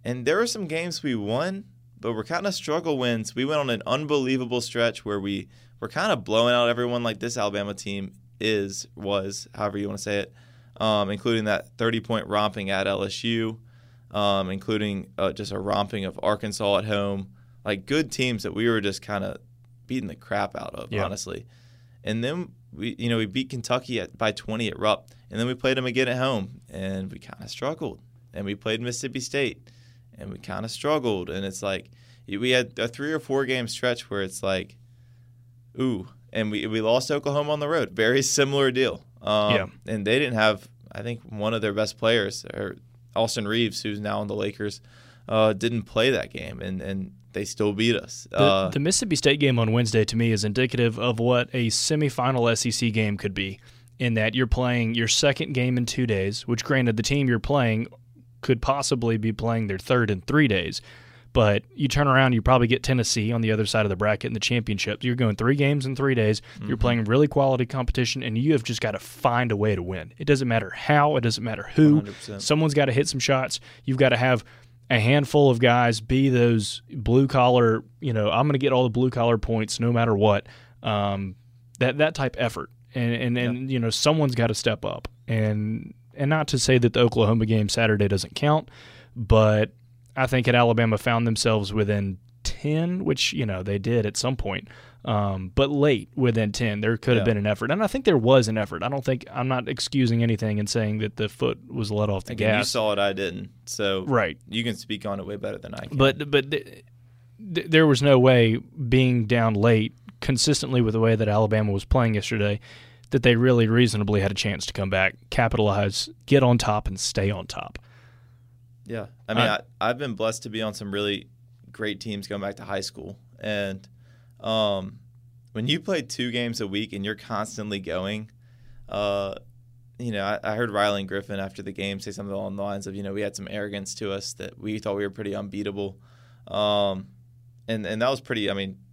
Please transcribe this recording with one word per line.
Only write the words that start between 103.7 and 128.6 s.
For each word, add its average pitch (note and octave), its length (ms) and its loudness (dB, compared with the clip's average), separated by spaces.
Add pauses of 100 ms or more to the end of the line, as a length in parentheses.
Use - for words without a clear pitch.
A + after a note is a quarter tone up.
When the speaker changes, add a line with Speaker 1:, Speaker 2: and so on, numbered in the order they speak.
Speaker 2:
Right. A2 340 0 (100)
Speaker 1:
you G#2+ 160 -4
can A2+ 120 -4
speak G#2+ 300 -10
on G2+ 140 -6
it F#2 60 -10
way G2+ 120 -10
better G2+ 200 -8
than - 160 -14
I - 140 -12
can. D3 100 -8
Speaker 2:
But, C#3 320 2
but C#3 220 0
th-, - 320 -8 (720)
th-, E3+ 140 -4
there D#3+ 180 8
was C3+ 160 4
no C3+ 160 8
way, B2 380 6
being B2+ 680 2
down A2+ 300 2
late, A2 400 4 (260)
consistently C3 600 2
with A2 120 2
the A2+ 60 2
way A2+ 160 6
that G#2+ 120 0
Alabama G#2+ 440 2
was G2 140 -2
playing A#2 300 4
yesterday, G#2 440 0 (500)
that C3 140 2
they A#2+ 120 8
really A#2+ 320 6
reasonably G#2+ 540 4
had G2 100 2
a G2 40 -4
chance G2 320 -4
to - 60 -10
come F#2+ 160 -4
back, F#2+ 260 2 (140)
capitalize, G#2 800 0 (200)
get C#3 160 6
on B2 140 6
top, G#2+ 300 0
and F#2 120 -6
stay - 320 -2
on F#2 160 -8
top. - 320 -12 (1080)
Speaker 1:
Yeah. A2 220 -10 (220)
I G#2+ 40 -2
mean, A#2+ 100 2
Speaker 2:
I G#2+ 120 2 (240)
Speaker 1:
I, G#2+ 100 0
I've B2 80 -2
been C3+ 160 -6
blessed A2 300 -4
to A#2 60 -12
be A2 120 -6
on G#2+ 120 -4
some G2+ 200 -10
really G2+ 340 -4 (440)
great G#2+ 280 -6
teams G2+ 280 -10
going G2+ 140 -8
back G2 160 -6
to F2+ 60 -16
high G2 180 -6
school. - 360 -12 (220)
And, G2+ 480 -6 (520)
um, G#2 600 -2 (540)
when A2+ 140 -4
you C#3+ 120 0
play F3+ 220 -4
two B2 300 -8
games A#2+ 280 -6
a G#2+ 80 -4
week G#2 260 -6
and G2 120 -8
you're G#2+ 100 -4
constantly G#2 640 -8
going, F#2+ 520 -8 (580)